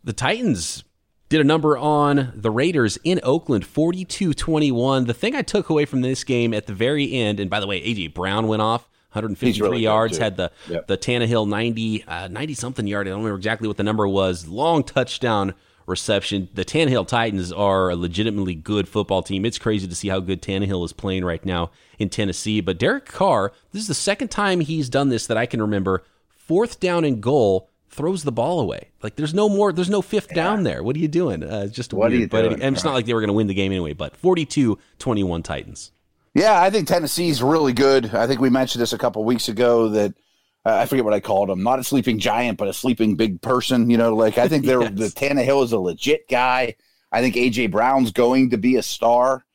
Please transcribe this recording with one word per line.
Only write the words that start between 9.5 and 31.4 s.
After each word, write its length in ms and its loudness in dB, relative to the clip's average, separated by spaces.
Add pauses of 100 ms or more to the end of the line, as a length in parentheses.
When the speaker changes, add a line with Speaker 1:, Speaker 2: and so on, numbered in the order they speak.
Speaker 2:
really 100 0
good, 60 0
Speaker 1:
yards, 340 2
Speaker 2:
too. 60 -2
Speaker 1:
had 120 -4
the, 140 -4 (180)
Speaker 2:
Yep. 180 -6
Speaker 1:
the 120 -2
Tannehill 500 0
ninety, 560 -2
uh, 240 -10
ninety-something 580 -8
yard. 200 -4
I 40 -6
don't 100 -6
remember 180 -4
exactly 300 -4
what 100 -6
the 60 -2
number 220 2
was. 420 0
Long 360 2
touchdown 680 -2 (320)
reception. 680 -2
The 100 -4
Tannehill 420 0
Titans 460 -2
are 380 2
a 60 -2
legitimately 580 -2
good 340 -4
football 340 0
team. 220 -4
It's 140 -4
crazy 280 -2
to 80 -10
see 140 -6
how 120 -2
good 200 -4
Tannehill 440 -4
is 100 -10
playing 320 -4
right 180 -6
now 260 -2 (280)
in 100 -2
Tennessee. 540 -2
But 160 -2
Derek 260 0
Carr, 480 0 (200)
this 100 -8
is 60 -8
the 60 -2
second 340 -2
time 320 0
he's 280 -2
done 220 2
this 160 -2
that 100 0
I 80 2
can 160 -4
remember, 420 0 (280)
fourth 500 -2
down 240 0
and 180 0
goal, 460 2 (220)
throws 340 -4
the 80 -2
ball 280 0
away. 280 -6 (140)
Like, 140 -10
there's 180 -4
no 160 2
more, 240 2
there's 160 0
no 100 2
fifth 300 -4
Speaker 2:
Yeah. 60 -6
Speaker 1:
down 260 0
there. 200 -2
What 140 -2
are 40 -4
you 60 0
doing? 380 -2